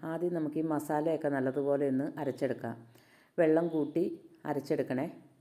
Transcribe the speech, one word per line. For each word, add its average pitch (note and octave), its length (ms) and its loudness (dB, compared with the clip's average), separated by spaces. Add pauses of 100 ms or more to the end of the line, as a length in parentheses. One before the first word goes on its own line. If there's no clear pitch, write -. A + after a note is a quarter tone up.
(100)
ആദ്യം E3+ 280 -2
നമുക്ക് D3+ 240 -2
ഈ - 20 0 (100)
മസാലയൊക്കെ D3+ 640 0
നല്ലതുപോലെ C#3 560 2
ഒന്ന് C3 140 0 (140)
അരച്ചെടുക്കാം. B2+ 560 -2 (640)
വെള്ളം D#3+ 340 6
കൂട്ടി D3+ 280 0 (480)
അരച്ചെടുക്കണേ. C3+ 540 -2 (360)